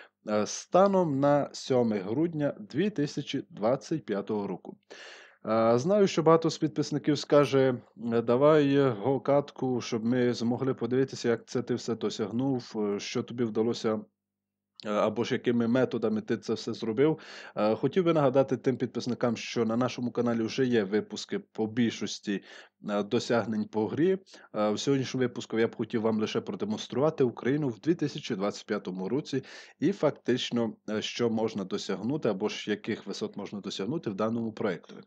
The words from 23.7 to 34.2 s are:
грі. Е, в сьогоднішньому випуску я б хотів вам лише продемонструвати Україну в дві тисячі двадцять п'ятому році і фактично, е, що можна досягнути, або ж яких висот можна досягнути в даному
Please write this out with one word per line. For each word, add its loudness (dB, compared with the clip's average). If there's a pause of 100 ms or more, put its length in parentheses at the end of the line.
грі. 0 (380)
Е, 2
в -2
сьогоднішньому 0
випуску -4
я 4
б -14
хотів -2
вам 2
лише -2
продемонструвати -2
Україну 0
в -6
дві 0
тисячі -6
двадцять -4
п'ятому -4
році -2 (360)
і 2
фактично, 0 (160)
е, -2
що -2
можна -2
досягнути, -2
або 0
ж -6
яких -4
висот -8
можна -10
досягнути -6
в -6
даному -2